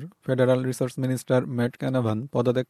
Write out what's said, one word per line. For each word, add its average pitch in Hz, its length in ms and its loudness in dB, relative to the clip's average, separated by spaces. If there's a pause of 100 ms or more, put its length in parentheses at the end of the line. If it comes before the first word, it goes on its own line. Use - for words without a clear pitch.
(260)
ফেডারাল 127 400 2
রিসোর্স 127 340 -4
মিনিস্টার 127 480 0
ম্যাট 123 300 -2
ক্যানাভান 120 500 -2
পদত্যাগ 123 420 0